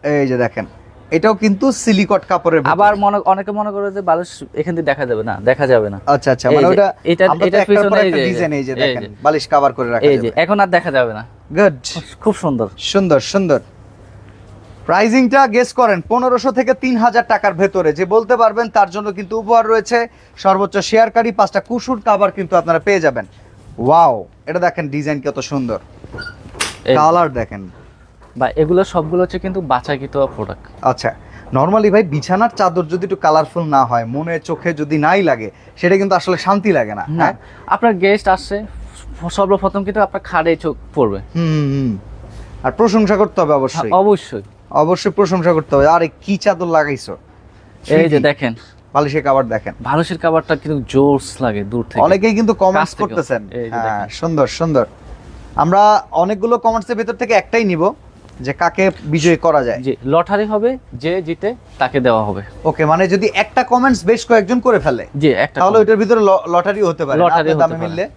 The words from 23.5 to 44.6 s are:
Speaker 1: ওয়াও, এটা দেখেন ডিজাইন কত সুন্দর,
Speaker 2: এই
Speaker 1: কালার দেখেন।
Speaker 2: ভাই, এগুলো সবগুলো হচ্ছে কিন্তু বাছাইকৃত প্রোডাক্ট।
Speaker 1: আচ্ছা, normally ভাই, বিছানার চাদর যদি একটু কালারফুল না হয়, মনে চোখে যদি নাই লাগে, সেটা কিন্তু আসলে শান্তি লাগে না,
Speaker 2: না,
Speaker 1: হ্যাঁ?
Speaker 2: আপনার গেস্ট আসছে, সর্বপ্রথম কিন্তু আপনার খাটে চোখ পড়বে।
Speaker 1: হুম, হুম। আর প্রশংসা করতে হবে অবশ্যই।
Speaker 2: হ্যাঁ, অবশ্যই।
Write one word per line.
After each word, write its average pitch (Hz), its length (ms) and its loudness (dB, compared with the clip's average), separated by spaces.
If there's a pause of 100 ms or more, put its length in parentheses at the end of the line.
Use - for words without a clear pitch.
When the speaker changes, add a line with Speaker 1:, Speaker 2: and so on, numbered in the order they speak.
Speaker 1:
ওয়াও, 131 460 4 (220)
এটা 165 120 -4
দেখেন 170 300 -2
ডিজাইন 147 320 -4
কত 135 180 -6
সুন্দর, 127 400 -4 (1040)
Speaker 2:
এই 131 120 2
Speaker 1:
কালার 160 360 2
দেখেন। 107 380 -10 (680)
Speaker 2:
ভাই, 123 180 -2
এগুলো 170 280 2
সবগুলো 175 380 -2
হচ্ছে 180 160 -4
কিন্তু 190 220 -6
বাছাইকৃত 139 640 -4
প্রোডাক্ট। 104 360 -10 (200)
Speaker 1:
আচ্ছা, 123 320 -2 (380)
normally 190 400 2
ভাই, 214 100 4
বিছানার 180 540 -2
চাদর 180 280 0
যদি 170 200 -6
একটু 190 120 -4
কালারফুল 156 460 0
না 139 220 2
হয়, 120 200 0
মনে 156 360 -6
চোখে 170 320 -6
যদি 151 260 -4
নাই 175 240 2
লাগে, 117 280 -2 (260)
সেটা 180 200 2
কিন্তু 196 180 2
আসলে 175 220 0
শান্তি 196 360 0
লাগে 110 220 0
না, 98 140 -8
Speaker 2:
না, 160 160 0
Speaker 1:
হ্যাঁ? 151 100 0 (320)
Speaker 2:
আপনার 220 280 2
গেস্ট 196 340 0
আসছে, 202 380 -2 (640)
সর্বপ্রথম 196 540 0
কিন্তু 202 160 -4
আপনার 196 200 -2
খাটে 165 360 0
চোখ 151 200 -6 (180)
পড়বে। 107 240 0
Speaker 1:
হুম, 165 260 -6
হুম। 139 540 -2 (640)
আর 127 100 -2
প্রশংসা 214 440 2
করতে 196 240 0
হবে 151 120 2
অবশ্যই। 135 380 -2
Speaker 2:
হ্যাঁ, 180 100 4
অবশ্যই। 190 420 0 (280)